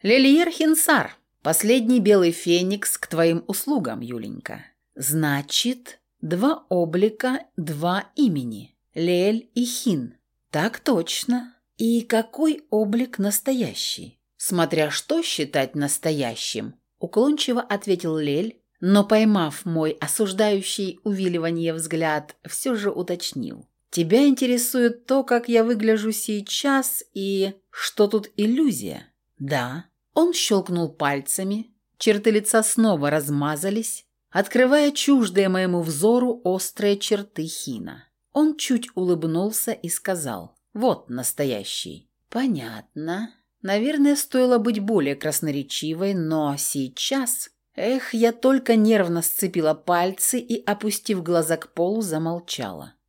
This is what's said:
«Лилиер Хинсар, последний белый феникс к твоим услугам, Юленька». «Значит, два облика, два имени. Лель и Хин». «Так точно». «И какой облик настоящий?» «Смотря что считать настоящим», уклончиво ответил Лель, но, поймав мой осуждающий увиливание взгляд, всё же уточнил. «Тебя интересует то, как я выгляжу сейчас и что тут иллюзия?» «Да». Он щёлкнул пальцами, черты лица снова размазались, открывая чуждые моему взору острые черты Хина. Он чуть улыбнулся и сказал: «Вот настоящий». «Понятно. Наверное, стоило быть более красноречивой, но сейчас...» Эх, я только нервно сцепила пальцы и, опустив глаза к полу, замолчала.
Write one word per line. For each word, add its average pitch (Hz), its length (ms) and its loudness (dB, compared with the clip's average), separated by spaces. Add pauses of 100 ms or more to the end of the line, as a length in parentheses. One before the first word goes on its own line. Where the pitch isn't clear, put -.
«Лилиер 277 480 6
Хинсар, 311 640 2 (280)
последний 226 560 2
белый 190 320 6
феникс 180 680 0
к - 80 -10
твоим 165 400 2
услугам, 196 560 -4
Юленька». 117 640 -12 (300)
«Значит, 147 1040 -2 (220)
два 185 480 0
облика, 190 720 0 (140)
два 165 500 -4 (100)
имени. 131 600 -2 (200)
Лель 180 580 0
и 240 120 0
Хин». 175 500 -2 (340)
«Так 185 300 -2
точно». 240 760 -2 (240)
«И 233 240 2
какой 285 720 0
облик 220 480 0
настоящий?» 202 1000 -4 (180)
«Смотря 160 520 0
что 320 320 -2
считать 143 540 -2
настоящим», 139 960 -4 (240)
уклончиво 247 640 0
ответил 180 560 -2
Лель, 151 440 -2 (180)
но, 202 240 4
поймав 208 600 2
мой 160 280 -2
осуждающий 196 1120 -2
увиливание 170 680 0
взгляд, 160 720 -4
всё - 320 -4
же 202 160 -2
уточнил. 160 760 -6 (240)
«Тебя 185 360 4
интересует 240 800 0
то, 269 180 2
как 240 260 0
я 226 140 4
выгляжу 220 480 0
сейчас 240 920 -2 (100)
и 196 400 -2 (160)
что - 380 0
тут 208 300 -2
иллюзия?» 214 760 0 (240)
«Да». 139 480 -4 (300)
Он 339 180 4
щёлкнул 180 560 0
пальцами, 160 840 -4 (240)
черты 208 320 2
лица 214 320 2
снова 196 480 2
размазались, 151 920 -2 (280)
открывая 254 600 4
чуждые 214 560 4
моему 185 340 2
взору 226 640 2
острые 196 540 0
черты 202 480 -4
Хина. 104 600 -10 (280)
Он 302 240 2
чуть 240 380 -2
улыбнулся 180 760 -2
и 175 180 -8
сказал: 143 680 -6 (160)
«Вот 214 360 -2
настоящий». 120 1000 -6 (220)
«Понятно. 170 1040 -6 (300)
Наверное, 277 520 2
стоило 254 440 2
быть 214 200 0
более 190 360 0
красноречивой, 156 960 -4
но 156 440 0
сейчас...» - 920 -4 (260)
Эх, 247 380 -4
я 233 180 4
только 254 440 2
нервно 202 480 4
сцепила 170 500 0
пальцы 180 640 0
и, 233 260 -4
опустив 208 580 -2
глаза 165 340 2
к - 160 -12
полу, 190 280 0
замолчала. 160 920 -6 (160)